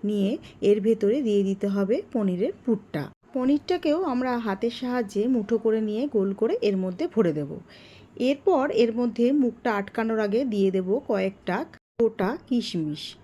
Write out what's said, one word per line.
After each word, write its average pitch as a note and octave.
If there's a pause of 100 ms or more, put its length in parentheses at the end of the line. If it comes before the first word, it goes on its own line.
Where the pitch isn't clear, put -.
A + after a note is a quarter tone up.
নিয়ে G3+ (300)
এর G#3
ভেতরে G#3+
দিয়ে G#3
দিতে G3
হবে G3+ (160)
পনিরের G3+
পুরটা। G#3+ (300)
পনিরটাকেও D4
আমরা B3+
হাতের A3+
সাহায্যে B3
মুঠো A#3
করে A3
নিয়ে A3
গোল G3+
করে A3
এর G3
মধ্যে F#3
ভরে F#3
দেব। D3 (680)
এরপর C#4+
এর A#3
মধ্যে A#3+
মুখটা B3+
আটকানোর A3
আগে G#3
দিয়ে G3+
দেব F#3 (200)
কয়েকটা F#3+ (400)
গোটা A3 (160)
কিশমিশ। D#3+ (220)